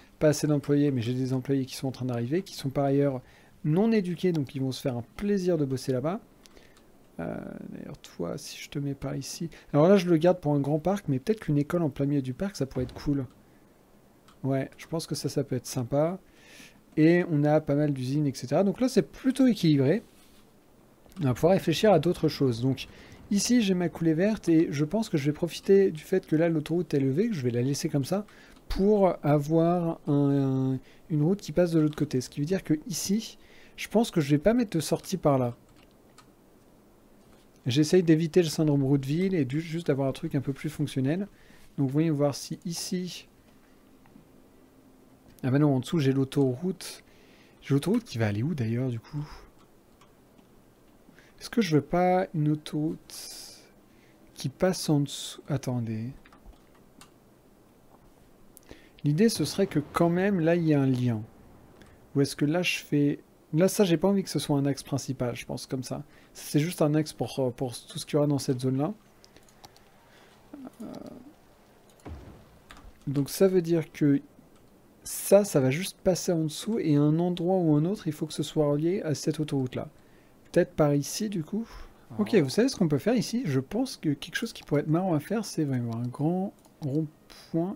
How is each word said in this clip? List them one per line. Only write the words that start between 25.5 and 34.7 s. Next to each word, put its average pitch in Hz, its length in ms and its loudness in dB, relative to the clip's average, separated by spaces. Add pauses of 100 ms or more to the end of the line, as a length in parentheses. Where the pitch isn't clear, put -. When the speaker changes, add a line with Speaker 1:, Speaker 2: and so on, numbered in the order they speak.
Speaker 1:
du 156 100 -12
fait 190 240 -2
que 156 100 0
là, 165 140 4
l'autoroute 165 460 -2
est 139 40 2
levée, 139 300 0
que 208 60 -4
je 143 80 -6
vais 123 80 0
la 120 100 0
laisser 139 260 -2
comme 143 160 0
ça, 196 220 -2 (420)
pour 196 540 4
avoir 165 840 2
un, 139 640 2
un, 131 60 -4 (320)
une 151 100 2
route 190 180 2
qui - 120 -12
passe 175 180 2
de 165 100 2
l'autre 151 160 2
côté. 135 240 -2
Ce - 120 -8
qui - 80 -10
veut 147 80 -2
dire 190 160 -2
que 156 100 0 (140)
ici, 208 500 -4 (380)
je - 120 -12
pense 220 220 2
que 170 120 0
je 143 100 0
vais 147 80 4
pas 220 160 4
mettre 233 200 -2